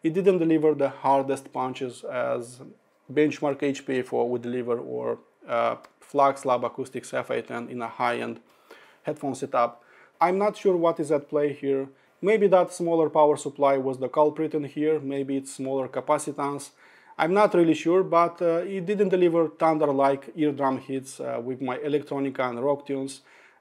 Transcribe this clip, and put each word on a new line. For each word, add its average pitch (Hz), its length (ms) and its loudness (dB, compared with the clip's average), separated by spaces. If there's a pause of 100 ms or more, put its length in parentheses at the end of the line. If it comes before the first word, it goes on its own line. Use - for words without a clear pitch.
it 165 140 -2
didn't 185 240 4
deliver 160 340 4
the 139 160 0
hardest 135 640 0
punches 127 500 -8
as 123 580 -6 (520)
benchmark 143 480 0
H 139 240 -2
P 131 140 -2
A 123 40 -2
four 120 240 -2
would 120 140 -4
deliver, 120 380 -4
or, 123 400 -6 (280)
uh, 117 280 0 (240)
Flux 139 460 0
Lab 123 200 0
Acoustics - 480 -10
F 127 160 -6
A 123 140 -4
ten 120 260 -10
in 123 140 -10
a 113 40 -6
high-end 120 520 -4 (640)
headphone 143 320 -6
setup. 120 480 -2 (360)
I'm 180 200 2
not 208 180 0
sure 190 180 2
what 170 240 2
is 151 120 -4
at 147 180 0
play 147 240 0
here. 139 360 -2 (340)
Maybe 208 240 4
that 175 260 4
smaller 165 360 2
power 151 280 6
supply 139 400 2
was 131 220 -2
the 127 100 -4
culprit 156 460 2
in 151 80 -2
here, 147 360 0
maybe 139 380 -4
it's 135 160 -8
smaller 135 340 -4
capacitance. 143 840 -4 (460)
I'm 160 160 0
not 208 200 4
really 165 220 4
sure, 175 280 2
but, 170 380 2
uh, 170 240 0
it 190 200 -8
didn't 202 240 0
deliver 170 400 4
thunder-like 143 840 2
eardrum 135 440 0
hits, 131 400 -10
uh, 127 240 -6
with 127 180 -8
my 127 160 -4
electronica 139 720 -2
and 120 140 -6
rock 139 240 -2
tunes, 135 340 -6 (400)